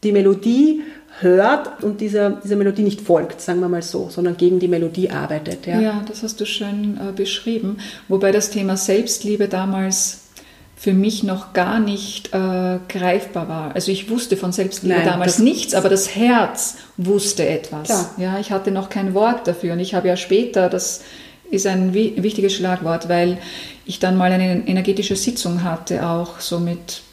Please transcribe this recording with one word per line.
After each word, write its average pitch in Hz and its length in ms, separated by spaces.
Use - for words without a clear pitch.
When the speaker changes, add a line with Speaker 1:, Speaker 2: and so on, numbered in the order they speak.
Speaker 1:
die 208 80
Melodie 233 680
hört 196 600
und 208 200
dieser, 202 280
dieser 202 120
Melodie 202 260
nicht 202 180
folgt, 165 400
sagen 175 200
wir 180 100
mal 175 120
so, 190 280
sondern 175 260
gegen 180 220
die 180 100
Melodie 170 400
arbeitet. 175 580
Ja, 180 140
Speaker 2:
Ja, 214 260
das 214 160
hast 220 200
du - 20
schön, 208 560
äh, 196 120
beschrieben, 202 680
wobei 190 260
das 208 180
Thema 190 260
Selbstliebe 208 720
damals 190 760
für - 160
mich 208 320
noch 190 300
gar 190 260
nicht, 202 520
äh, 185 460
greifbar 180 600
war. 160 260
Also 180 160
ich 196 180
wusste 226 280
von 185 160
Selbstliebe 185 420
Speaker 1:
Nein, 170 120
Speaker 2:
damals 180 260
Speaker 1:
das 214 100
Speaker 2:
nichts, - 320
aber 190 140
das 190 260
Herz 233 600
wusste 185 520
etwas. 156 400
Speaker 1:
Klar. 180 280
Speaker 2:
Ja, 185 220
ich 208 140
hatte 196 180
noch 190 180
kein 196 240
Wort 226 360
dafür 170 240
und 170 80
ich 190 140
habe 185 120
ja 180 100
später, 202 520
das - 320
ist 196 160
ein 185 280
wi-, 214 280
wichtiges 196 320
Schlagwort, 170 540
weil 175 300
ich - 120
dann 185 180
mal 180 140
eine 185 380
energetische 190 480
Sitzung 180 480
hatte, 170 420
auch 170 320
so 170 220
mit 170 400